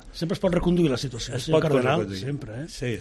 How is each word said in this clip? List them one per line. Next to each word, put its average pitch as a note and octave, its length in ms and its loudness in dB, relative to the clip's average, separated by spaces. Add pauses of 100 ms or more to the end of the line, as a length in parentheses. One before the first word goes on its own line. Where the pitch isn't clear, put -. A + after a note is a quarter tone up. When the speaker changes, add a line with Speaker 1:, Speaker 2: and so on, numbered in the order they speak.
(140)
Speaker 1:
sempre E3+ 220 -4
es - 40 -6
pot F#3 140 2
reconduir F3 380 4
la A#2 60 0
situació, A#2+ 380 -6
Speaker 2:
Es B2 120 -4
Speaker 1:
senyor D#3 140 4
Speaker 2:
pot D#3 100 2
Speaker 1:
cardenal, C3 320 4
Speaker 2:
reconduir. G2 180 -6
Speaker 1:
sempre, C3+ 420 -8
eh? F3 60 -12
Speaker 2:
Sí, B2 320 -6